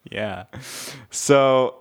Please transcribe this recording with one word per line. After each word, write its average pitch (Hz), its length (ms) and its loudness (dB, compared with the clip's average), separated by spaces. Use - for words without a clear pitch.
Yeah. 98 360 -8
So, 135 720 4